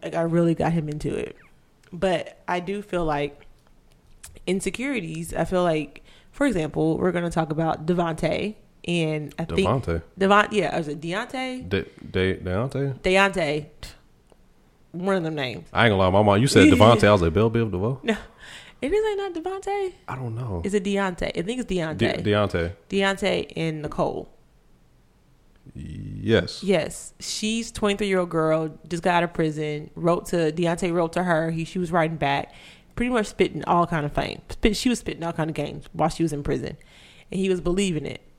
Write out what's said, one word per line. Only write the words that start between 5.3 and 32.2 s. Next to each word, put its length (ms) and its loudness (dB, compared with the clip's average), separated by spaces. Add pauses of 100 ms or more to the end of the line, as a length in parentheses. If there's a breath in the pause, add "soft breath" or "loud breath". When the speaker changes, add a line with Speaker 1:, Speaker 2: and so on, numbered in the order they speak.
Speaker 1:
I 120 0
feel 180 0
like, 400 -2 (280 soft breath)
for 160 0
example, 500 0
we're 140 2
gonna 200 -2
talk 200 -2
about 340 -2
Devontae, 680 -2 (320)
and 520 -2
I 60 -2
think 220 0
Speaker 2:
Devontae? 340 0 (160)
Speaker 1:
Devon-, 340 4
yeah, 260 0
is 100 -4
it 140 -6
Deontay? 680 -8
Speaker 2:
De-, 140 0 (280)
De-, 260 0
Deontay? 640 -4
Speaker 1:
Deontay. 680 0 (1300)
One 240 -2
of 80 0
them 120 -4
names. 380 -6
Speaker 2:
I 120 4
ain't 60 6
gonna 120 4
lie, 60 6
my 140 6
mom, 180 6
you 60 4
said 200 8
Speaker 1:
<laughs> 60 8
Speaker 2:
Devontae, 320 8
I 60 10
was 100 6
like, 120 2
Bell 180 4
Biv 200 0
DeVoe? 320 -2
Speaker 1:
No. 140 0 (640 loud breath)
It 120 -2
is, 100 2
like, 140 -2
not 260 -6
Devontae? 480 -4 (160)
Speaker 2:
I 80 -8
don't 200 -8
know. 280 -6
Speaker 1:
Is 100 -4
it 120 0
Deontay? 520 -2
I 40 -4
think 180 -6
it's 100 -8
Deontay. 280 -2
Speaker 2:
De-, 340 0
Deontay. 400 0 (180)
Speaker 1:
Deontay 680 0
and 240 -4
Nicole. 480 -4 (1500)
Speaker 2:
Yes. 880 0
Speaker 1:
Yes. 560 -2
She's 520 -4
twenty-three-year-old 580 0
girl, 580 0
just 160 -6
got 120 2
out 80 4
of 100 -4
prison, 640 -2
wrote 320 0
to, 240 2
Deontay 420 0
wrote 200 0
to 100 0
her, 280 2
he, 120 -4
she 140 -8
was 140 -2
writing 260 2
back, 360 -2 (420 loud breath)